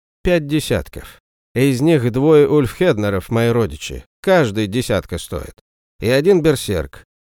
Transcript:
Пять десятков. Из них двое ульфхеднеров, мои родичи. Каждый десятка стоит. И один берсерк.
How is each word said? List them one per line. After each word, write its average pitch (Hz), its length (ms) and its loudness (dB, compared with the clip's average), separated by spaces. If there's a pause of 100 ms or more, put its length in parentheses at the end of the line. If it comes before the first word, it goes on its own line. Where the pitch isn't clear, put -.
(240)
Пять 175 240 0
десятков. - 720 -4 (340)
Из 127 280 0
них 143 300 2
двое 147 360 4
ульфхеднеров, 110 800 0
мои 117 200 0
родичи. 78 560 -4 (160)
Каждый 110 460 0
десятка 98 500 -4
стоит. - 420 -12 (400)
И 98 80 -4
один 151 340 4
берсерк. 104 640 -2 (180)